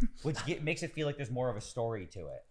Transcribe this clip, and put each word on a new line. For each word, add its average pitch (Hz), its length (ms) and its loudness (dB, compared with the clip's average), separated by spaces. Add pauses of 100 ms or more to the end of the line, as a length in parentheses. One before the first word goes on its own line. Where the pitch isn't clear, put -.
(220)
which 147 140 2 (100)
ge-, 165 160 0
makes 151 200 0
it 160 120 -2
feel 151 120 0
like 143 100 0
there's 135 140 -4
more 127 200 2
of 104 60 0
a 104 40 -6
story 113 520 -2
to 98 160 -10
it. 67 220 -10